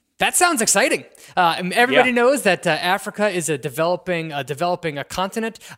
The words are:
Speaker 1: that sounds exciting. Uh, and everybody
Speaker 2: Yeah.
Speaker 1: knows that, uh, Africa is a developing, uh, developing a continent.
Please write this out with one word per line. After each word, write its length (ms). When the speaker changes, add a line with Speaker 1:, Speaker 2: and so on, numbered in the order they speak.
Speaker 1:
that 160
sounds 260
exciting. 440
Uh, 220
and 140
everybody 380
Speaker 2:
Yeah. 60
Speaker 1:
knows 260
that, 240
uh, 40
Africa 580
is 200
a 80
developing, 760
uh, 100
developing 560
a 60
continent. 560